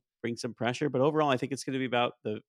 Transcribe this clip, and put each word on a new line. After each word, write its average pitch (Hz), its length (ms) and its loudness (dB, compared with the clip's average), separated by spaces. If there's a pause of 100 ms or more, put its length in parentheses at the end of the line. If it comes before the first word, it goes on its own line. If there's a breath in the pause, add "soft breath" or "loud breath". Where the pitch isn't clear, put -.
(220)
bring 117 160 -4
some 117 160 -6
pressure, 127 360 0
but 131 120 2
overall, 151 280 4
I 127 80 4
think 123 140 -2
it's 135 120 -6
gonna 135 140 -4
be 131 80 -2
about 120 280 0 (100)
the, 107 260 -4